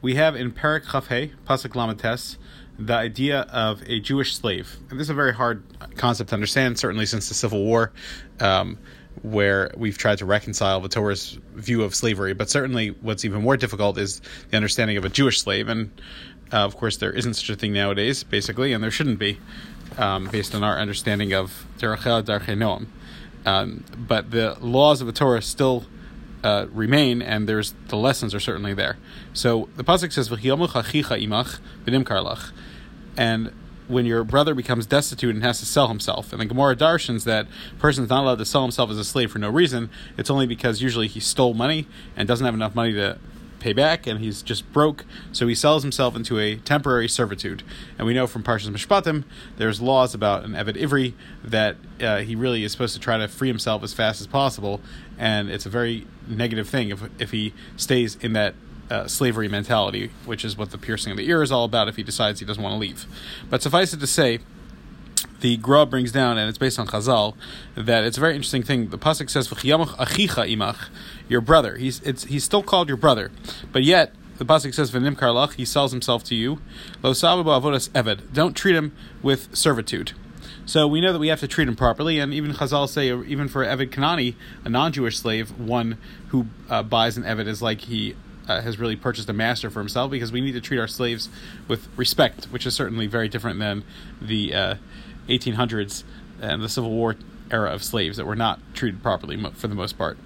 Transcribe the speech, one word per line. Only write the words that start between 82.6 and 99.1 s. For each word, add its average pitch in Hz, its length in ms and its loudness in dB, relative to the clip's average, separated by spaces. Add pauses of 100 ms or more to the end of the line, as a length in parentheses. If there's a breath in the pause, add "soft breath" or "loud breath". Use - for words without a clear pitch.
say, 139 220 0
even 135 400 -2
for 131 160 0
Eved 127 240 -2
Kanani, 139 460 0 (280 loud breath)
a - 60 -6
non-Jewish 131 480 0
slave, 110 420 -4
one 113 380 -2 (320 loud breath)
who, 123 180 0 (220)
uh, 110 140 0
buys 113 340 2
an 120 60 -6
Eved 107 240 -2
is 107 140 -6
like 110 200 -2
he, 107 340 -6 (320)
uh, 95 140 0
has 113 180 -6
really 113 160 -2
purchased 107 320 -4
a 110 60 -4
master 113 360 0
for 107 100 -8
himself, 117 300 -2
because 120 220 -4
we 123 80 -2
need 135 140 -2
to 120 80 -6
treat 127 180 -2
our 113 80 0
slaves 117 400 -4 (400 loud breath)
with - 300 -4
respect, - 480 2
which - 200 -6
is 123 80 -2
certainly 113 340 -2
very 110 200 0
different 110 320 -4
than 104 240 -2 (380 loud breath)
the, 104 320 -2
uh, 95 220 0 (540 loud breath)
eighteen 123 240 0
hundreds 110 500 -2 (380 loud breath)
and 104 200 -4
the 110 60 -4
Civil 113 240 -2
War 113 240 0 (340)
era 107 200 0
of 92 120 -6
slaves 98 360 -2
that 98 80 -6
were 104 100 -4
not 113 240 0 (140)
treated 95 280 -4
properly 87 360 -2